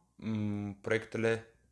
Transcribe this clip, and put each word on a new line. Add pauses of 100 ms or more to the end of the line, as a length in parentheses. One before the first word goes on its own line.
(160)
mm,
proiectele (180)